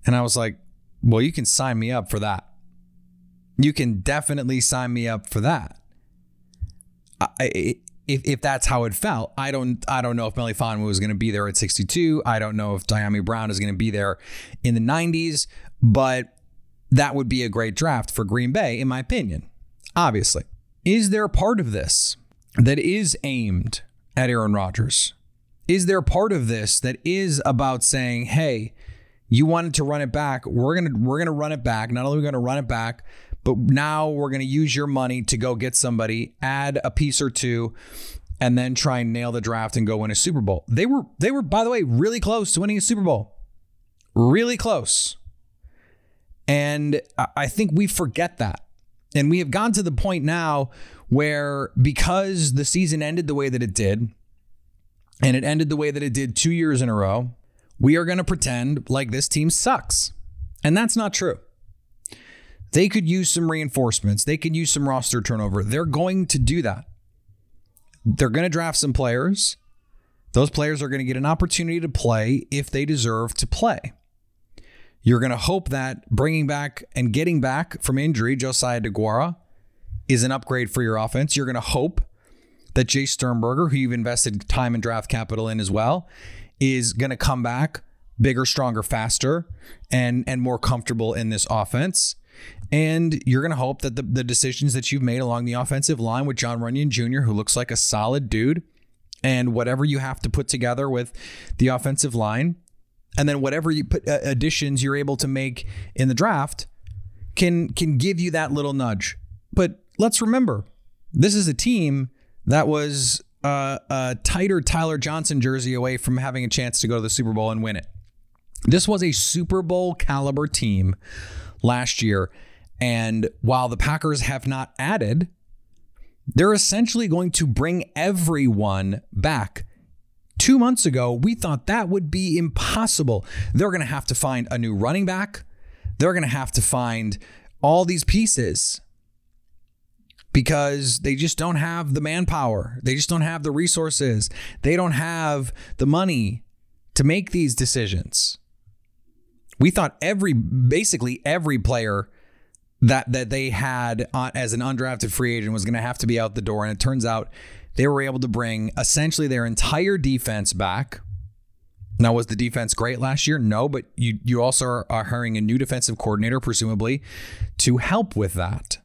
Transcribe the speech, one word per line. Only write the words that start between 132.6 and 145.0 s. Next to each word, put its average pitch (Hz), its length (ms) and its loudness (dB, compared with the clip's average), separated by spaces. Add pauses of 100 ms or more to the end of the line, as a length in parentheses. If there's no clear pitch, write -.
They're 196 180 4
gonna 170 140 -2
have 135 200 -4
to 123 100 -2
find 131 360 0
a 127 60 -2
new 113 180 0
running 143 300 2
back. 190 380 -4 (540)
They're 175 160 4
gonna 165 140 0
have 131 260 -4
to 120 80 2
find 113 560 0 (440)
all 170 240 4
these 175 180 -2
pieces - 800 2 (1500)
because 143 640 2
they 139 160 0
just 156 220 0
don't 170 180 0
have 160 380 -2
the 147 80 0
manpower. 143 840 -2
They 131 120 0
just 147 120 -2
don't 170 140 0
have 160 220 -2
the 151 80 -2
resources. 147 800 0 (340)
They 151 120 4
don't 180 160 2
have 151 640 -2 (240)